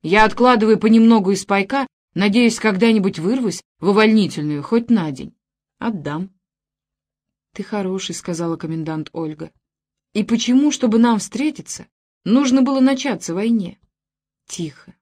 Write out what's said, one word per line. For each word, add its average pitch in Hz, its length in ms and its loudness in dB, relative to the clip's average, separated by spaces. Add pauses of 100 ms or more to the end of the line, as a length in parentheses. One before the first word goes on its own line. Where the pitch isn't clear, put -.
Я 202 240 4
откладываю 220 540 2
понемногу 226 500 4
из 190 160 -2
пайка, 202 400 -2 (300)
надеюсь, 220 440 2
когда-нибудь 214 600 0
вырвусь 220 420 -4 (180)
в 170 100 0
увольнительную, 190 720 0
хоть 233 260 -2
на 175 220 0
день. - 240 -14 (460)
Отдам». 175 480 -8 (1200)
«Ты 202 100 -12
хороший», 190 500 -6
сказала 165 420 -6
комендант 160 580 -8
Ольга. 160 380 -10 (600)
«И 208 100 -2
почему, 247 480 2
чтобы 226 280 0
нам 233 200 4
встретиться, - 680 -8 (360)
нужно 254 380 2
было 269 180 0
начаться 262 540 0
войне?» 208 460 -4 (680)
«Тихо. - 560 -12